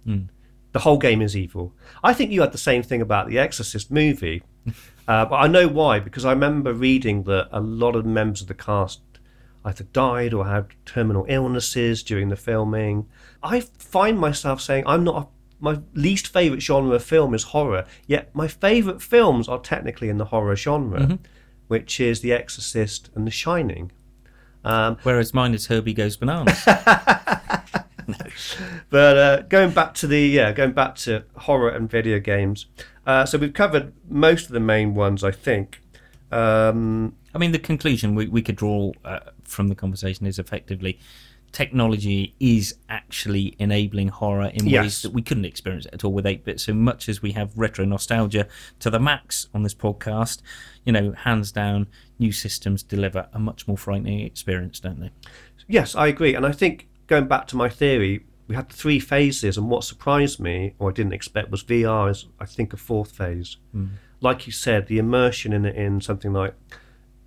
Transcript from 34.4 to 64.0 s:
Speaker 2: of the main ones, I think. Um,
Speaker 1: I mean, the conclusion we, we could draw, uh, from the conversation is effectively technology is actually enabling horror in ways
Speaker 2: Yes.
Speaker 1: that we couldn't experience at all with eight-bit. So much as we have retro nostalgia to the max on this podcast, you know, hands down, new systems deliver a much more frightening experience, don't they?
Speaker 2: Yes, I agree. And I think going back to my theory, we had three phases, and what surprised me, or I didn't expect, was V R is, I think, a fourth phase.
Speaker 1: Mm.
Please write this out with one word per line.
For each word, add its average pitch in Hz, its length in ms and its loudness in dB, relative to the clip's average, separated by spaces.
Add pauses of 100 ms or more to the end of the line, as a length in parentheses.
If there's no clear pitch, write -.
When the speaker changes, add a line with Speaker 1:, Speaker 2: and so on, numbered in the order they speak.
Speaker 2:
of - 40 -16
the 120 80 -2
main 107 360 2
ones, 101 280 0
I 98 60 0
think. 101 520 -4 (500)
Um, 110 840 2 (200)
Speaker 1:
I - 20 -4
mean, 170 140 2
the 160 80 0
conclusion 127 560 0
we, 107 120 0
we 113 140 0
could 110 140 -4
draw, 104 380 -2 (120)
uh, 90 140 -10 (240)
from - 240 -4
the 98 80 0
conversation 95 500 -6
is 98 140 -6
effectively 95 600 -8 (520)
technology 107 880 -2
is 113 360 2 (140)
actually 101 720 -4
enabling 101 480 0
horror 101 460 -2
in 107 120 -2
ways 139 60 2
Speaker 2:
Yes. 104 320 2
Speaker 1:
that 104 100 -8
we 120 80 -2
couldn't 110 240 -4
experience 87 480 -10
at - 100 -10
all 101 100 -2
with 98 140 -2
eight-bit. - 320 -6
So - 140 -2
much 113 360 0
as 104 140 -6
we 101 100 -4
have 104 220 -6
retro 107 300 -2
nostalgia 104 640 0 (320)
to - 100 -2
the 113 100 0
max - 540 -2
on 104 100 -2
this 104 120 -2
podcast, 107 640 -4 (440)
you 123 80 2
know, 101 180 2
hands 107 400 -2
down, 101 360 -2 (320)
new 113 120 2
systems 98 520 -4
deliver 95 500 -4
a 110 60 -8
much 110 280 -6
more 101 100 -4
frightening 101 440 -4
experience, 92 580 -8
don't 87 200 -10
they? 90 120 -12 (560)
Speaker 2:
Yes, 196 280 2
I 156 120 2
agree. 147 280 2
And 127 100 -2
I 143 60 0
think 165 360 -2 (200)
going 147 200 4
back 131 200 0
to - 80 -12
my 123 120 0
theory, 113 580 0 (220)
we - 80 -6
had 127 140 -8
three 151 300 0
phases, 135 580 0
and 107 140 -4
what 120 120 0
surprised 139 560 0
me, 92 380 -4
or 95 140 -2
I - 20 -10
didn't 98 200 -2
expect, 104 360 -8
was 101 140 -8
V 117 220 0
R 110 260 2
is, - 160 -6 (120)
I 101 60 -12
think, 107 280 -6
a 107 40 -14
fourth 107 340 -6
phase. 87 460 -8 (180)
Speaker 1:
Mm. 98 140 -4 (320)